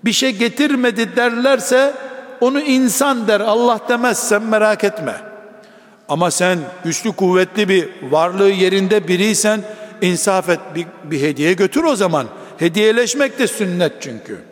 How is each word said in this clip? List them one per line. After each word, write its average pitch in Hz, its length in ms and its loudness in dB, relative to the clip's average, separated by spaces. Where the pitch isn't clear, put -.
Bir 226 80 0
şey 254 240 0
getirmedi 240 800 0
derlerse 254 760 2
onu 262 200 2
insan 262 680 2
der, 208 120 4
Allah 226 480 2
demezsen 233 540 0
merak 214 420 2
etme. 156 300 -2
Ama 165 220 0
sen 180 280 0
güçlü 165 280 -4
kuvvetli 185 560 2
bir 185 200 2
varlığı 180 400 2
yerinde 190 580 2
biriysen 208 520 2
insaf 185 460 0
et, 165 120 0
bir, 170 120 -6
bir 147 180 -4
hediye 147 300 0
götür 190 320 0
o 302 120 2
zaman. 165 300 0
Hediyeleşmek 226 800 0
de 254 80 2
sünnet 180 540 -2
çünkü. 110 380 -12